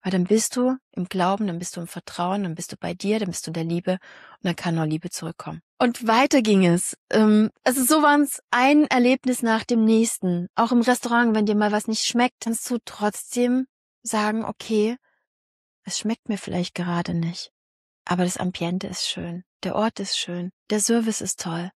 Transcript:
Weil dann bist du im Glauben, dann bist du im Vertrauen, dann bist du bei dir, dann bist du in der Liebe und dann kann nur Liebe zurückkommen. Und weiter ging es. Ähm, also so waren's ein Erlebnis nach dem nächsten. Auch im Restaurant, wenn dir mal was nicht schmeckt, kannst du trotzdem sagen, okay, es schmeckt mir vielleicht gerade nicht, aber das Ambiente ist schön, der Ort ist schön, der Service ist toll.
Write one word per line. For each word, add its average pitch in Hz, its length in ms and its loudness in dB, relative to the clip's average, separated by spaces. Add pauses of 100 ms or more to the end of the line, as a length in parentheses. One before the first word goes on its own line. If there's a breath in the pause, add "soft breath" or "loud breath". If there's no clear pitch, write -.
Weil 185 80 -2
dann 180 140 2
bist 214 320 2
du 254 180 2 (160)
im 185 140 -6
Glauben, 196 420 0
dann 170 120 -4
bist - 180 -10
du 175 40 -10
im 170 60 -12
Vertrauen, 185 560 -6
dann 165 120 -6
bist - 180 -12
du - 40 -12
bei 175 160 -8
dir, 202 260 -2
dann 196 100 -4
bist - 180 -8
du 165 40 -8
in - 20 -8
der 165 100 -4
Liebe 170 300 -2
und - 500 -12
dann 175 140 -2
kann 170 180 -2
nur 165 100 0
Liebe 156 240 -4
zurückkommen. 160 520 -12 (180)
Und 240 260 -2
weiter 254 360 4
ging 202 240 4
es. 175 320 2 (120)
Ähm, 214 420 4 (120)
also 254 220 2
so 302 160 4
waren's 294 400 4 (100)
ein 285 360 6
Erlebnis 247 560 2
nach 226 200 2
dem 226 220 2
nächsten. 202 680 2
Auch 226 180 2
im 240 80 4
Restaurant, 233 520 2
wenn 214 120 2
dir 208 100 2
mal 208 160 2
was 208 160 -2
nicht 220 160 -2
schmeckt, 240 380 0
kannst - 280 -6
du 240 140 -2
trotzdem 247 840 -2 (360)
sagen, 214 420 -2
okay, 220 540 -2 (880)
es - 140 -8
schmeckt - 280 -4
mir 202 100 -4
vielleicht - 380 -6
gerade 175 380 -4
nicht, 170 400 -4 (500)
aber 180 220 0
das 180 100 -2
Ambiente 180 520 -4
ist 185 200 -6
schön, 170 380 -8 (180)
der 185 120 -4
Ort 214 260 -2
ist - 160 -6
schön, 175 340 -6 (180)
der 214 120 0
Service 226 400 0
ist - 180 -6
toll. 175 400 -6